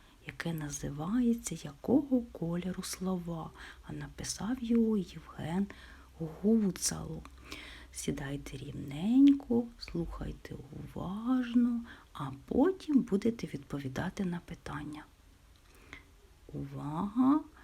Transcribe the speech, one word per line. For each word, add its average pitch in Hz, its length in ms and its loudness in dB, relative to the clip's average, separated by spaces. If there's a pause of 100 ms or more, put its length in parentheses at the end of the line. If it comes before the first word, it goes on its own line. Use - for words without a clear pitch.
(260)
яке - 260 -4
називається 165 1120 0
«Якого 254 580 2
кольору 180 600 -4
слова?», 170 680 -4 (320)
а - 100 -12
написав 151 680 -6
його 226 360 4
Євген 170 680 -4 (520)
Гуцало. 165 1040 0 (720)
Сідайте 143 640 -6
рівненько, 208 1080 4 (140)
слухайте 151 760 -8 (180)
уважно, 233 1120 0 (280)
а 139 180 -6 (160)
потім 302 560 4
будете 214 440 0
відповідати 143 800 -4
на 175 160 -2
питання. 151 640 -10 (1500)
Увага! 160 880 2 (240)